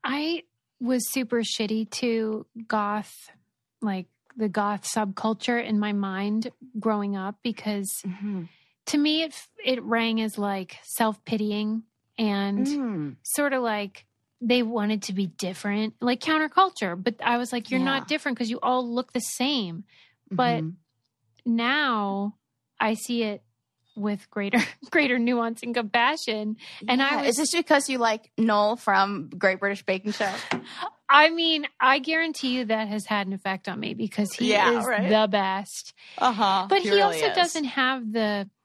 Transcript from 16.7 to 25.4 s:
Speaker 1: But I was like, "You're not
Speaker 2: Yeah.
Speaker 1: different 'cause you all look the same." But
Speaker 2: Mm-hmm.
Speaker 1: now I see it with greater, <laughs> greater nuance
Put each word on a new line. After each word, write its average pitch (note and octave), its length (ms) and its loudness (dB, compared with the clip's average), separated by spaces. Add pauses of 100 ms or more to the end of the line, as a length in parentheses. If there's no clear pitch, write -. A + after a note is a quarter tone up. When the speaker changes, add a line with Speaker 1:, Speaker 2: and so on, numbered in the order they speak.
Speaker 1:
But A3+ 200 -2
I A#3+ 160 2
was A#3+ 160 -4
like, A#3 160 -6
"You're C4 100 0
not C4+ 240 0
Speaker 2:
Yeah. - 40 -14
Speaker 1:
different D4 320 -2
'cause A3+ 100 -2
you A#3+ 140 -4
all B3+ 280 2
look B3 220 -4
the B3 80 0
same." A3 640 -2 (480)
But F3+ 320 2
Speaker 2:
Mm-hmm. - 920 -6
Speaker 1:
now A3+ 840 0 (420)
I A3 160 2
see A#3 280 -4
it G#3 200 -4 (520)
with G#3 360 -4
greater, G3+ 260 0
<laughs> - 340 -2
greater C4+ 280 2
nuance A#3 420 0